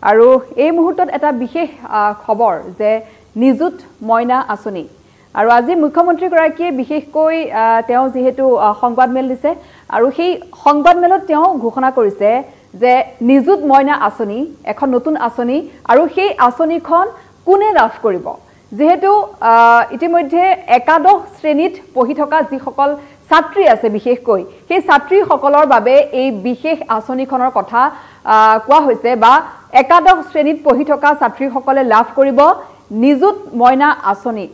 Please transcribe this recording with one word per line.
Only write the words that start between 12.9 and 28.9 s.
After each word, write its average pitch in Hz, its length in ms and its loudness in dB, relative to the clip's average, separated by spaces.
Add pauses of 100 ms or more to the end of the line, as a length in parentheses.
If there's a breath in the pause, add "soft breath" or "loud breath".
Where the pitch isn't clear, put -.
নিযুত 269 380 2
মইনা 277 340 2
আঁচনি 214 540 -4 (160)
এখন 262 260 -4
নতুন 254 260 -2
আঁচনি 247 540 -4 (180 loud breath)
আৰু 285 280 2
সেই 381 220 -2
আঁচনিখন 330 680 0 (380 loud breath)
কোনে 403 260 2
লাভ 262 180 2 (140)
কৰিব। 185 300 -4 (400 soft breath)
যিহেতু, 370 540 0 (140)
আ, 233 500 4
ইতিমধ্যে 339 640 0 (120)
একাদশ 311 520 2 (200)
শ্ৰেণীত 302 340 -2 (200)
পঢ়ি 254 200 -2
থকা 294 280 -2
যিসকল 277 540 -4 (340 loud breath)
ছাত্ৰী 330 380 2
আছে 233 220 2
বিশেষকৈ, 214 540 -2 (240 loud breath)
সেই 359 140 -2
ছাত্ৰীসকলৰ 302 840 2
বাবে 262 340 2
এই 269 320 -2
বিশেষ 247 480 -6 (100)
আঁচনিখনৰ 254 600 -4
কথা, 247 420 -2 (320 loud breath)
আ, 220 420 4
কোৱা 285 140 4
হৈছে 254 360 0